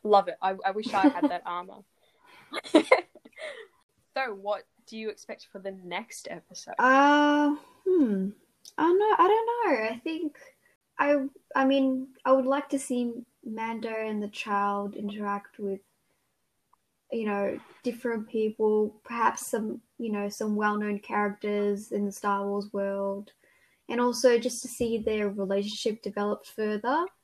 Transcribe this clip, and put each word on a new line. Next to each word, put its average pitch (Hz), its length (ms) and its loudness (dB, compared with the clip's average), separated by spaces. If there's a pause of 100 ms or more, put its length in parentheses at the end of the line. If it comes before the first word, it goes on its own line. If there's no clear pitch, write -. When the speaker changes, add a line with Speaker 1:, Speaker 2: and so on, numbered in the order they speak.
Speaker 1:
Love 196 240 6
it. 165 120 -8
I, 190 140 0 (100)
I 190 60 2
wish 214 240 -6
I 196 140 6
had 269 220 2
that 175 120 -6
Speaker 2:
<laughs> - 40 -12
Speaker 1:
armor. 180 320 -10 (960)
<laughs> 330 80 10 (1300)
So 254 180 -4
what 196 300 -6 (220)
do 220 120 -16
you 220 100 -8
expect - 440 -14
for 196 80 -14
the 190 100 -8 (140)
next 180 460 -10
episode? - 480 -14
Speaker 2:
Uh, 294 760 6 (340)
hmm. 208 420 2 (460)
I - 60 0
don't 349 160 6
know. 427 200 4
I 370 100 8
don't 453 180 4 (320)
know. 220 100 0
I 233 140 -6
think 320 340 -6 (600)
I, 285 260 2 (300)
I 269 100 4
mean, 269 440 2 (160)
I 269 80 4
would 269 120 6
like 277 260 0
to 277 80 0
see 240 340 -2 (340)
Mando 226 420 -6
and 220 340 -4
the 202 60 -4
child 202 680 -2
interact 202 600 -6
with, 196 220 -6 (1300)
you 226 140 -4
know, 202 320 -2 (240)
different 233 460 -4
people, 214 680 0 (100)
perhaps 233 420 -2
some, 226 340 -4 (180)
you 233 140 -4
know, 202 160 -2
some 214 280 -2
well-known 208 420 0
characters 208 920 -2
in 202 120 -2
the 202 80 -4
Star 202 340 -2
Wars 202 260 -4
world, 196 600 -4 (560)
and 233 120 -2
also 240 380 4
just 240 240 -2
to 247 60 -10
see 233 300 -2
their 214 300 -2
relationship 202 760 -4
develop 208 440 -4
further. 214 600 -2 (180)